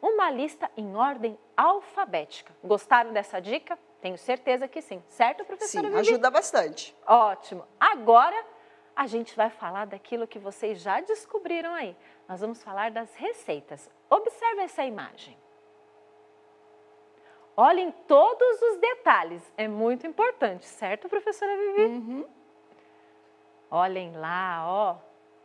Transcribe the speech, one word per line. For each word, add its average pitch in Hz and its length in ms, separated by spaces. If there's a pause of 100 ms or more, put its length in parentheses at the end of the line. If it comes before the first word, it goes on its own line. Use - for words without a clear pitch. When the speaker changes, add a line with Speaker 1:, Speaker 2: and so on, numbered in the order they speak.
Speaker 1:
uma 403 280
lista 277 460
em 202 180
ordem 233 440 (180)
alfabética. 302 1040
Gostaram 226 500
dessa 208 280
dica? 269 380 (240)
Tenho 185 160
certeza 254 500
que 320 140
sim. 185 260
Certo, 285 360
professora 415 440
Speaker 2:
Sim, 392 80
Speaker 1:
Vivi? 214 140
Speaker 2:
ajuda 247 200
bastante. 226 640 (120)
Speaker 1:
Ótimo. 208 580 (160)
Agora, 285 640 (500)
a 285 120
gente 233 280
vai 220 160
falar 196 360
daquilo 220 420
que - 100
vocês 202 420
já 196 200
descobriram 349 720
aí. 254 220 (320)
Nós 185 120
vamos 226 220
falar 208 280
das 220 260
receitas. 170 760 (200)
Observe 440 520
essa 320 220
imagem. 165 520 (2250)
Olhem 339 340 (160)
todos 440 560
os 453 160
detalhes. 208 640 (140)
É 214 100
muito 226 400
importante, 320 580
certo, - 440
professora 403 480
Vivi? 403 300
Speaker 2:
Uhum. 247 380 (1500)
Speaker 1:
Olhem 180 460
lá, 170 500
ó. 185 300 (480)